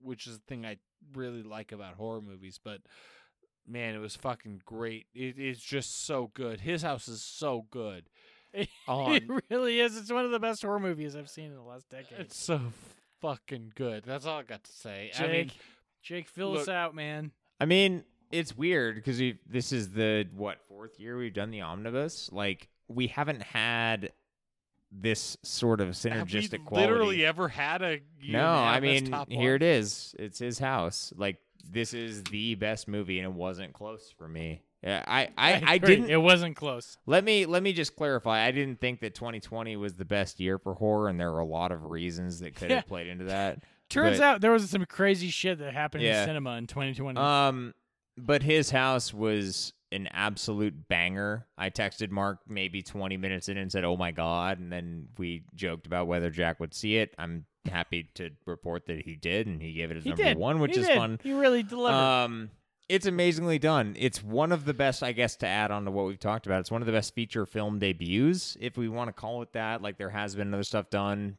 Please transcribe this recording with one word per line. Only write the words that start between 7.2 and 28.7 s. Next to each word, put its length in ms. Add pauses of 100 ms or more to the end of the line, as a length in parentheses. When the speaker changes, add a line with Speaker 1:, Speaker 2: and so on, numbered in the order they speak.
Speaker 1:
so 480
good. 440
Speaker 2:
<laughs> 40 (340)
It 160 (200)
Speaker 1:
On 600
Speaker 2:
really 300
is. 180
It's 140
one 140
of 80
the 80
best 220
horror 180
movies 340
I've 160
seen 220
in 20
the 80
last 260
decade. 300
Speaker 1:
It's 180
so 240 (600)
fucking 560
good. 280
That's 220
all 140
I 20
got 220
to 80
say. 440
I 120
mean, 20 (160)
Speaker 2:
Jake, 120 (440)
Jake, 260
fill 260
us 120
Speaker 1:
look 80
Speaker 2:
out, 180
man. 380 (300)
Speaker 3:
I 60
mean, 360 (300)
it's 240
weird 480
'cause 160
we've, 180 (100)
this 220
is 220
the, 420
what, 240 (100)
fourth 300
year 180
we've 160
done 200
the 80
omnibus? 720
Like, 360 (200)
we 180
haven't 380
had 680 (800)
this 540
sort 360
of 60
Speaker 1:
Have 180
we 60
Speaker 3:
synergistic 640
Speaker 1:
literally 460
Speaker 3:
quality. 80
Speaker 1:
ever 220
had 340
a 180 (200)
Speaker 3:
No, 280
I 300